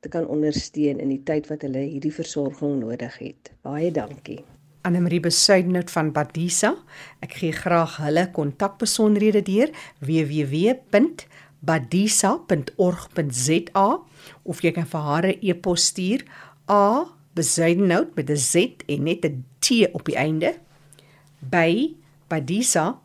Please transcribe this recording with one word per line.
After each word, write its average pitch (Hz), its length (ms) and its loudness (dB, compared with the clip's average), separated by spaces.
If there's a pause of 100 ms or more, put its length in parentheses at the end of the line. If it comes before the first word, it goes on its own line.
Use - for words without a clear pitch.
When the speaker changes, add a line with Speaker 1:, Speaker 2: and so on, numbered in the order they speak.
Speaker 1:
te - 80 -14
kan 170 180 -4
ondersteun 151 720 -2
in 139 100 -4
die 135 140 -4
tyd 151 260 -2
wat 151 140 -8
hulle 131 160 -6
hierdie 143 360 -6
versorging 143 680 -4
nodig 117 380 -8
het. - 340 -16 (100)
Baie 151 280 -4
dankie. 143 540 -8 (380)
Speaker 2:
Annemarie 175 380 2
Besuidenhout 180 720 2
van 156 220 0
Badisa. 170 640 -2 (440)
Ek - 120 -14
gee 160 200 -4
graag 170 440 0
hulle 156 340 0
kontakbesonderhede 208 1120 2
deur, 208 280 2 (280)
W 156 260 0
W 147 220 -2
W 170 280 2 (160)
punt 269 360 2 (340)
badisa 185 880 0
punt 147 300 -2
org 180 360 0
punt 147 220 -2
Z 127 160 -2 (260)
A, 208 220 4 (440)
of - 200 -8
jy 165 100 2
kan 165 140 -4
vir 160 140 -6
haar 151 260 0
'n 190 140 0
e-pos 180 460 0
stuur, 196 380 -2 (460)
A 208 340 4 (300)
Besuidenhout 175 840 2
met 143 140 -4
'n 147 60 2
Z - 180 -2 (320)
en 143 160 -2
net 165 220 -2
'n 135 200 -2 (140)
T 233 340 4
op - 120 -8
die - 120 -2
einde, 156 380 0 (840)
by 175 540 2 (340)
badisa 170 760 0